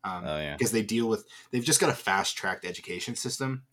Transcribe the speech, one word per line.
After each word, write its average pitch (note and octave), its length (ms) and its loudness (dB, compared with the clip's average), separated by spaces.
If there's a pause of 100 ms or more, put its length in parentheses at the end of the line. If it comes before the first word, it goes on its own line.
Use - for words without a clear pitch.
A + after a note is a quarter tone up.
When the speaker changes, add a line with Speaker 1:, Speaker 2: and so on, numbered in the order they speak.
Speaker 1:
Um, F2+ 240 -6
Speaker 2:
Oh, D2+ 100 0
yeah. D2+ 220 -4
Speaker 1:
'cause A2+ 120 2
they A2+ 120 2
deal A2+ 260 2
with, G#2+ 160 0 (260)
they've A#2+ 120 0
just D3 160 4
got E3 100 6
a B2+ 60 2
fast-tracked F#2+ 720 0
education F2+ 500 -6
system C3 580 -4